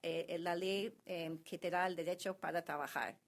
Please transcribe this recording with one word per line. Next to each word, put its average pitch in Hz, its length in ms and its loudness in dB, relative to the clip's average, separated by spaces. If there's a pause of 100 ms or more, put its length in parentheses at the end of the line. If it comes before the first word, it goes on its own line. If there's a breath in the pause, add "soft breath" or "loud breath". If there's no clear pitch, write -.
eh, 165 380 0
la 175 160 2
ley, 196 360 2 (140)
em, 165 380 -2
que 147 120 -8
te 170 140 -2
da 180 160 6
el 185 80 2
derecho 175 400 -2
para 170 280 0
trabajar, 143 540 -2 (120)